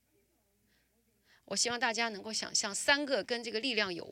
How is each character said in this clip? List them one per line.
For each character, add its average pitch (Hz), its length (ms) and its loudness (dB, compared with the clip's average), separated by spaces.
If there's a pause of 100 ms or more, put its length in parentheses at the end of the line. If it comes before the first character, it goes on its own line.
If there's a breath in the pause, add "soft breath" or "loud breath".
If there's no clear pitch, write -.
(1500 soft breath)
我 - 100 -6
希 220 140 2
望 240 80 -2
大 240 140 2
家 233 180 0
能 196 140 -8
够 220 80 -8
想 - 240 -4
象 202 180 0
三 285 320 4
个 254 180 0
跟 240 200 -2
这 226 80 -6
个 214 80 -2
力 254 140 -2
量 202 200 2
有 165 180 -8